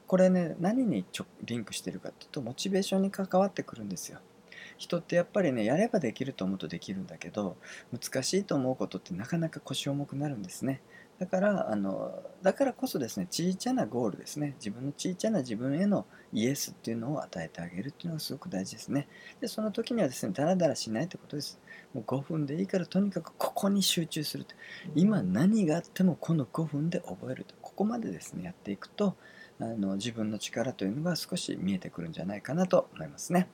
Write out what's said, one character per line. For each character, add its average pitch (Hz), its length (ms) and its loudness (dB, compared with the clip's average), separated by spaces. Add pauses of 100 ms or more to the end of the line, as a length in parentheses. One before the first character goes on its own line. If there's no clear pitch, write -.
こ 190 100 4
れ 185 120 10
ね、 180 300 4
何 226 260 4
に 131 260 2
ち - 100 -6
ょ-、 - 40 -8 (180)
リ 117 140 -2
ン 113 60 -2
ク - 100 -12
し - 80 -6
て 90 100 -6
る 95 80 -6
か - 100 -10
っ - 40 -10
て - 120 -20
い - 20 -20
う - 40 -20
と、 147 100 -4
モ 117 120 -6
チ - 160 -4
ベ 190 100 4
ー - 20 4
シ 196 140 0
ョ 190 40 4
ン 190 40 4
に 196 80 0
関 185 280 2
わ 196 80 6
っ 185 40 -4
て - 120 -4
く - 120 -14
る 113 80 -10
ん 104 60 -6
で - 80 -6
す - 120 -10
よ。 - 100 -16 (580)
人 - 220 -2
っ - 20 -8
て - 140 0
や 175 80 6
っ - 40 -14
ぱ 208 140 2
り 165 100 6
ね、 113 140 4
や 123 100 6
れ 214 120 6
ば 220 120 2
で 123 140 2
き 131 120 -4
る 135 80 -4
と 95 120 -4
思 95 100 2
う - 20 -2
と 82 100 -6
で 85 120 -6
き - 140 -6
る 95 60 -4
ん 92 80 -6
だ 82 100 -14
け 85 120 -12
ど、 98 280 -2 (340)
難 127 320 -4
し 185 160 2
い 202 40 2
と - 120 0
思 131 160 2
う 131 40 -2
こ 101 120 -2
と - 100 -6
っ - 40 -12
て - 120 -10
な 117 120 -6
か 175 120 0
な 165 120 2
か - 100 -10
腰 - 280 -6
重 143 180 -2
く 139 100 -10
な 143 140 -2
る 139 60 -6
ん 104 60 -6
で - 80 -8
す - 160 -8
ね。 135 160 -2 (360)
だ 180 100 -4
か 190 120 0
ら、 196 320 2
あ 107 60 0
の、 101 440 -2 (200)
だ 190 120 6
か 277 120 2
ら 254 80 2
こ - 140 -4
そ 185 120 -2
で 117 80 0
す - 140 -8
ね、 180 80 -2
ち 170 200 0
い 185 60 2
ち - 140 -2
ゃ 254 40 2
な 226 120 2
ゴ 120 200 0
ー 98 60 2
ル - 60 -6
で - 80 -14
す - 120 -10
ね。 143 200 -2
自 104 120 -6
分 120 160 -6
の 143 60 -2
ち 190 200 -4
い 180 40 -4
ち 214 120 0
ゃ 226 40 2
な 202 80 4
自 123 160 -2
分 135 240 0
へ 196 60 4
の 165 200 4 (280)
イ 110 120 2
エ 135 80 4
ス - 180 -4
っ - 20 -14
て - 180 -6
い 117 40 0
う - 20 -2
の 117 160 -2
を 139 100 -2
与 82 220 -8
え - 20 -6
て - 140 -12
あ 85 80 -8
げ 87 120 -6
る 139 80 -6
っ - 40 -10
て - 100 -16
い - 40 -6
う - 20 -
の 165 60 -4
が 151 40 -4
す - 140 -8
ご 139 60 -8
く 180 100 -12
大 190 160 -4
事 - 80 -10
で - 80 -14
す - 80 -10
ね。 139 180 0 (320)
で、 240 80 -4
そ - 140 -6
の 214 100 -2
時 226 220 -2
に 226 80 4
は 151 80 4
で 123 40 -6
す - 140 -4
ね、 101 80 0
ダ 139 80 0
ラ 185 140 4
ダ 170 100 6
ラ 123 80 2
し - 160 -4
な 110 80 0
い 156 60 0
っ - 20 -2
て - 80 -10
こ - 100 -14
と - 120 -6
で 143 40 -4
す。 - 160 -10 (360)
も 127 80 -4
う - 40 -4
五 131 140 0
分 151 260 -2
で 147 140 -2
い 190 40 0
い 196 40 -2
か 190 120 2
ら 165 60 -2
と - 140 2
に 202 120 4
か - 100 -4
く - 160 -10
こ - 160 -2
こ - 160 2
に 202 120 4
集 175 260 2
中 151 180 -2
す - 120 -6
る 139 60 -8
と。 - 120 -20 (380)
今 175 300 6
何 170 420 6
が 156 120 4
あ - 20 0
っ - 40 -4
て - 200 0
も 170 140 6
こ - 160 0
の 147 180 4
五 160 140 -2
分 151 240 0
で 175 100 -2
覚 131 320 -8
え 175 40 -6
る - 100 -8
と。 - 160 -20
こ - 140 -14
こ 202 100 2
ま 233 120 0
で 226 140 -4
で 80 80 -8
す - 140 -14
ね、 175 100 -6
や 175 80 -8
っ - 20 -10
て - 200 -6
い 196 40 -8
く - 120 -16
と、 196 260 0 (460)
あ - 20 -6
の、 104 320 -2
自 110 160 -4
分 110 200 -2
の 110 60 -4
力 123 360 -2
と - 100 -8
い 95 60 2
う 113 80 -2
の 151 40 -4
が 170 140 0
少 - 220 -4
し 90 240 -4
見 185 120 2
え 185 60 0
て - 100 -10
く - 120 -10
る 85 80 -6
ん - 20 -8
じ - 100 -8
ゃ 85 40 -4
な 101 100 -4
い 101 60 -8
か 127 120 -6
な 180 140 4
と - 260 6
思 - 120 -10
い - 20 -6
ま - 100 -14
す - 140 -6
ね。 180 220 6